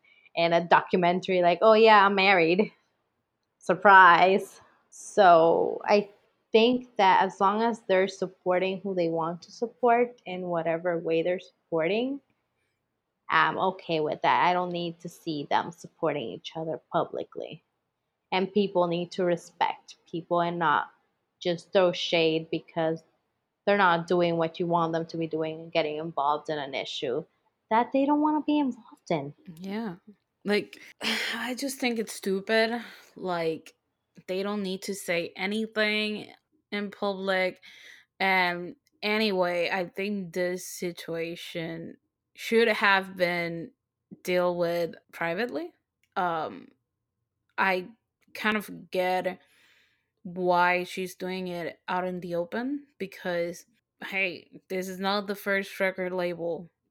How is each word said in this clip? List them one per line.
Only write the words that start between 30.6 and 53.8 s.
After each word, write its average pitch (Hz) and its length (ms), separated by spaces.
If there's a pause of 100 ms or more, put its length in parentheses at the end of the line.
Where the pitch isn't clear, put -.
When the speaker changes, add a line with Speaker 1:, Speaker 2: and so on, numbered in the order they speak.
Speaker 2:
<sighs> 220 240
I 233 200
just 269 240
think 240 200
it's 214 160
stupid. 220 640 (340)
Like, 165 600 (520)
they 185 160
don't 208 200
need 190 200
to 196 120
say 175 420
anything 214 920 (440)
in 208 180
public. 190 680 (580)
And 180 560 (280)
anyway, 185 720
I 190 120
think 196 480
this 180 340
situation 165 1300 (380)
should 226 340
have 196 480
been 175 540 (540)
dealt 180 320
with 170 380 (180)
privately. 240 600 (440)
Um, 160 520 (880)
I 185 320 (460)
kind 214 220
of 175 340
get 185 480 (840)
why 180 640
she's 180 300
doing 185 340
it 175 300 (100)
out 180 180
in 180 140
the 170 140
open 240 500 (140)
because, 175 640 (420)